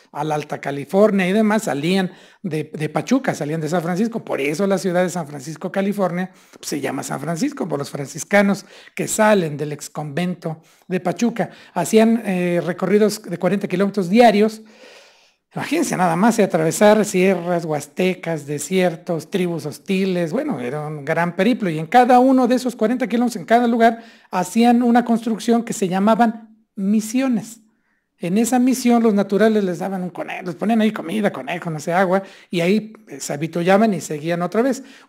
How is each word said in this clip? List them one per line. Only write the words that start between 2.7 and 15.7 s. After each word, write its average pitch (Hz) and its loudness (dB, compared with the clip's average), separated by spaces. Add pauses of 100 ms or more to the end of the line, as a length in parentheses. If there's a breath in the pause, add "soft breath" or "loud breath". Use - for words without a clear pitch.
de 151 -6
Pachuca, 170 0
salían 151 -4
de 151 -4
San 175 0
Francisco, 196 -2
por 131 -4
eso 151 -2
la 190 0
ciudad 180 0
de 180 0
San 170 -8
Francisco, 147 -12
California, 196 -2 (220 loud breath)
pues, - -16
se 147 -6
llama 135 -6
San 139 -8
Francisco, 202 -4
por 147 -4
los 139 -6
franciscanos 190 0 (280 loud breath)
que - -6
salen 202 2
del 147 -6
exconvento 165 -8 (240 soft breath)
de 185 -4
Pachuca. 190 -2 (240 loud breath)
Hacían, 220 2
eh, 180 0
recorridos 202 0
de - -8
cuarenta 196 0
kilómetros 196 -2
diarios. 214 4 (920 loud breath)
Imagínense 262 -2